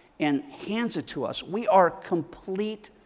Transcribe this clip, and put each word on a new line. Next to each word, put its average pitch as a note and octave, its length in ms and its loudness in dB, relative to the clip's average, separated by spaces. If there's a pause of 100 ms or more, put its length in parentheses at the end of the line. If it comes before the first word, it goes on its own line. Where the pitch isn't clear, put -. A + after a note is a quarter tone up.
(200)
and C#3+ 240 2
hands - 520 -4
it D3+ 120 -4
to C3+ 160 -4
us. - 180 -4
We G#3+ 240 -4
are F#3 240 8
complete F#3+ 1000 -4 (160)